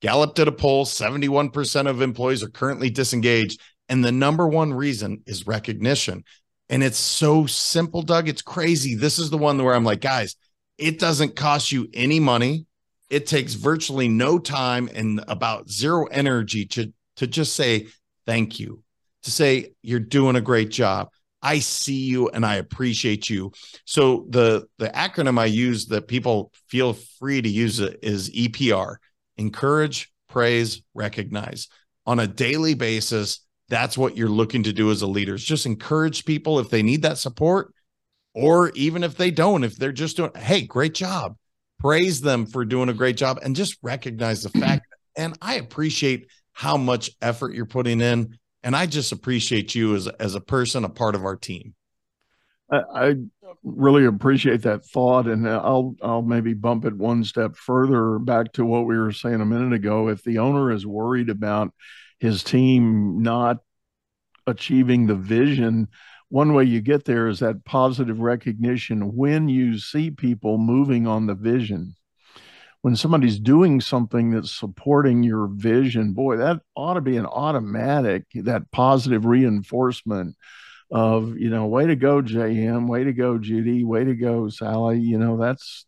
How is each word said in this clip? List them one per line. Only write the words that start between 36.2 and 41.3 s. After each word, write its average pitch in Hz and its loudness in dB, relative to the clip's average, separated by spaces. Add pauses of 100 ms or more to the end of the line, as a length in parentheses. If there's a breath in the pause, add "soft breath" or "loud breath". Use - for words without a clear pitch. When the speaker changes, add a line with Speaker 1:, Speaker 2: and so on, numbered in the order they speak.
Speaker 1:
people 156 0
if 120 -2
they 113 2
need 131 2
that 156 0
support, 156 0 (640)
or 160 4
even 160 -2
if 160 -4
they 180 0
don't, 165 2
if 110 -4
they're 139 -4
just 151 -6
doing, 170 -2
"Hey, 107 0
great 156 -2
job." 180 -6 (420)